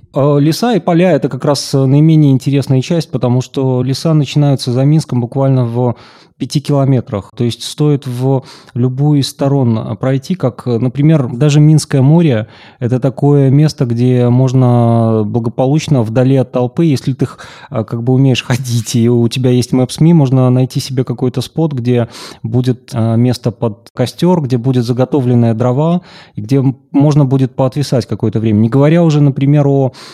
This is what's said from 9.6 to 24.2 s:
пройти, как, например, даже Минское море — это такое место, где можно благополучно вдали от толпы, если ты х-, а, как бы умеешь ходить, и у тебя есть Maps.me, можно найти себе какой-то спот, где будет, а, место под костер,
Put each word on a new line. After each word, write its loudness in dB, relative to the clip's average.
пройти, -4
как, -6
например, 0
даже 2
Минское 2
море — 2
это -2
такое 2
место, 2
где 0
можно 2
благополучно -2
вдали 0
от 0
толпы, -2
если -2
ты -2
х-, -20
а, -6
как -8
бы 0
умеешь 2
ходить, -4
и 2
у 2
тебя -2
есть 0
Maps.me, 0
можно 2
найти 0
себе -4
какой-то -4
спот, -4
где 0
будет, -4
а, 0
место 0
под -8
костер, -2